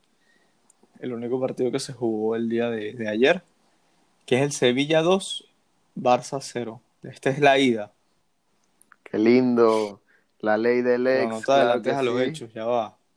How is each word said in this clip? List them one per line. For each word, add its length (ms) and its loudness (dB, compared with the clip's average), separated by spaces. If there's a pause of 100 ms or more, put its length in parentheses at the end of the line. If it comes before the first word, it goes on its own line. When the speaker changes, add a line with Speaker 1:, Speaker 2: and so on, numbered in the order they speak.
(1000)
Speaker 1:
El 140 -8
único 260 -4
partido 320 -2
que 80 -4
se 140 -12
jugó 420 -2
el 140 -4
día 180 -2
de, 240 -8
de 160 -8
ayer, 340 2 (840)
que 100 2
es 60 2
el 100 -2
Sevilla 480 2
dos, 480 -2 (480)
Barça 460 0
cero. 400 -10 (200)
Esta 280 -4
es 80 -4
la 200 6
ida. 340 2 (1120)
Speaker 2:
Qué 140 -6
lindo. 840 2 (400)
La 180 0
ley 240 2
del 220 0
Speaker 1:
Pero 180 2
Speaker 2:
ex, 80 -2
Speaker 1:
no 80 -6
te 60 -12
Speaker 2:
claro 160 4
Speaker 1:
adelantes 320 0
Speaker 2:
que 60 -2
Speaker 1:
a 40 -2
los 180 -2
Speaker 2:
sí. 60 0
Speaker 1:
hechos, 260 -10
ya 140 -10
va. 300 -2 (200)